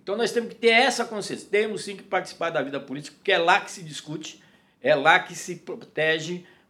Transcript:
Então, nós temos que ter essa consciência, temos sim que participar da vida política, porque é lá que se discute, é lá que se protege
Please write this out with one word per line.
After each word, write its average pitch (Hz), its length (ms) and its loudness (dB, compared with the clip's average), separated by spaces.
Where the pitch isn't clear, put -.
Então, 202 140 -4
nós 226 160 0
temos 233 180 -2
que - 60 -14
ter 233 140 4
essa 233 340 4
consciência, 180 480 -8
temos 214 320 0
sim 202 140 -10
que - 60 -20
participar 180 480 -4
da 151 100 0
vida 139 180 -6
política, 139 380 -12
porque - 160 0
é 180 40 4
lá 175 220 6
que - 100 -6
se 190 140 -14
discute, - 580 -12
é 147 140 4
lá 160 240 6
que 175 160 -6
se 170 220 -10
protege 160 880 -4